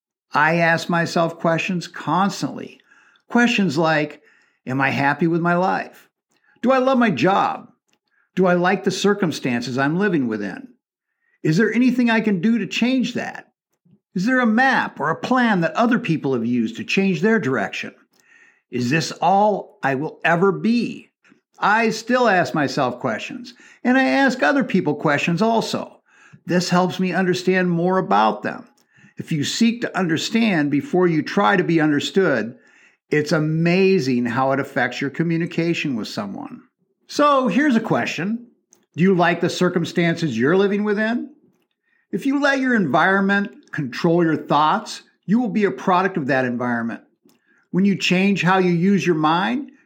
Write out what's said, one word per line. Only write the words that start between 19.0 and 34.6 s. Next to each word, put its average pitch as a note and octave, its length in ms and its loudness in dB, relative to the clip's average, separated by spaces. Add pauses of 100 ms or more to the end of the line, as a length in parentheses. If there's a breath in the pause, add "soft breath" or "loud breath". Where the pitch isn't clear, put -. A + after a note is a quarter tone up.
all G3 640 0
I C3+ 100 0
will D3+ 300 -6
ever E3+ 280 4
be?" G3 600 -4 (480 soft breath)
I A3 320 2
still B3 360 0
ask F#3 280 0
myself C3+ 440 -2
questions, - 540 -8 (300 loud breath)
and B3 120 2
I C4+ 100 2
ask C4 360 0
other C#4 220 2
people D3 320 0
questions E3 480 0
also. - 580 -2 (460 soft breath)
This F3 220 0
helps F3+ 300 0
me F#3 140 -2
understand F3+ 560 0
more F3 300 0
about G#3 420 2
them. - 260 -10 (500 soft breath)
If - 140 -12
you D3 120 -2
seek A#3 380 0
to - 160 -6
understand E3+ 720 0
before F3 360 2
you D#3+ 140 2
try G3+ 340 2
to F3+ 80 2
be E3 160 2
understood, C#3+ 760 0 (540 soft breath)
it's D3 220 0
amazing D#3+ 920 2
how C3 260 -2
it C3+ 80 0
affects C3 400 -4